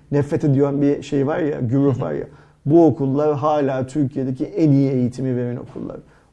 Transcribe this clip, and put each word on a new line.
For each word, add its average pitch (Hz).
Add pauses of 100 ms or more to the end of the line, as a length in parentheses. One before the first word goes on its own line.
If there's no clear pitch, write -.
(120)
nefret 143
ediyor 143
bir 143
şey 139
var 165
ya, 151
güruh 135
var 80
ya. - (400)
Bu 160
okullar 143
hala 135
Türkiye'deki 135
en 160
iyi 139
eğitimi 127
veren 123
okullar. - (360)